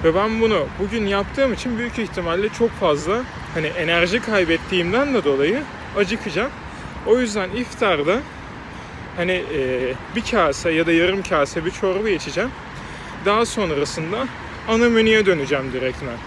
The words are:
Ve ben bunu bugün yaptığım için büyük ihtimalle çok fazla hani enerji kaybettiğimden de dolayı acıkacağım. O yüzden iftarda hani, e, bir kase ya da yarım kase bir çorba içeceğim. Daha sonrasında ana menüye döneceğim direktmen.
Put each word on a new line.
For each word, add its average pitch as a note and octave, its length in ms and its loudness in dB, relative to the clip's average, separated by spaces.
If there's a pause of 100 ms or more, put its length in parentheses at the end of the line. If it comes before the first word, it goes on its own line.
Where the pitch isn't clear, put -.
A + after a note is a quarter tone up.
Ve E3 100 6
ben A3 260 2
bunu G3+ 260 2 (120)
bugün G3+ 280 -2
yaptığım G3+ 460 0
için A3+ 260 -4
büyük A#3 200 -4
ihtimalle F3+ 500 -2
çok A#3 220 0
fazla E3+ 520 0 (320)
hani D#3+ 120 -2
enerji E3+ 540 2
kaybettiğimden F#3+ 960 2
de G3 100 2
dolayı D3+ 380 2 (340)
acıkacağım. G3+ 540 0 (560)
O A3+ 120 8
yüzden G#3 320 0
iftarda G3 680 2 (1000)
hani, F3+ 260 0 (120)
e, B2+ 380 -2 (240)
bir A#3 140 -2
kase E3+ 400 2
ya D#3+ 160 2
da E3+ 60 2
yarım F3+ 300 4
kase D#3+ 420 0
bir F#3 60 -2
çorba G3 380 0
içeceğim. F3+ 420 -2 (760)
Daha G#3+ 220 4
sonrasında E3+ 800 -2 (420)
ana A3+ 200 6
menüye A3 380 6
döneceğim C#3 460 2
direktmen. B2+ 440 -4 (100)